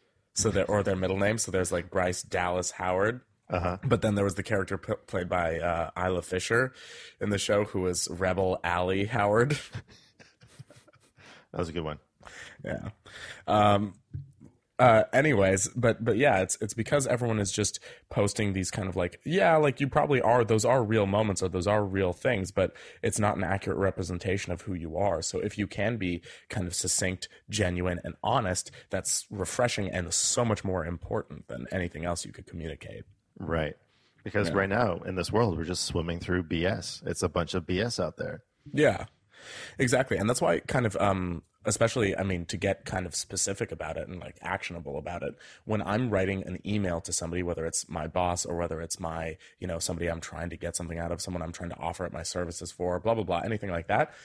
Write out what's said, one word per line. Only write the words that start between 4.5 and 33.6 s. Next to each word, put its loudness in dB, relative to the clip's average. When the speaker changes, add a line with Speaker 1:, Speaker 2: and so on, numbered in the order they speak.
Speaker 1:
p-, -4
played -4
by, 0
uh, 0
Isla 0
Fisher 0
in -2
the 2
show, 2
who -2
was 0
Rebel 0
Allie 0
Howard. 2
<laughs> -18
Speaker 2:
That -4
was 0
a -10
good -2
one. -4
Speaker 1:
Yeah. -6
Um, 6
uh, 10
anyways, 6
but, 2
but 4
yeah, 6
it's, 0
it's -4
because 0
everyone 0
is 0
just 0
posting 2
these -2
kind -2
of, -4
like, -2
yeah, 4
like, 4
you 2
probably 4
are, 6
those 4
are 6
real 4
moments 2
or 0
those 0
are 4
real 2
things, 0
but 2
it's 0
not 4
an 0
accurate 0
representation -2
of -4
who -6
you -6
are. 2
So -4
if -4
you -2
can -2
be -2
kind -2
of -6
succinct, -2
genuine, 0
and -10
honest, 0
that's -2
refreshing -2
and -4
so 0
much 0
more -2
important -6
than -10
anything -4
else -4
you -14
could -18
communicate. -10
Speaker 2:
Right. -2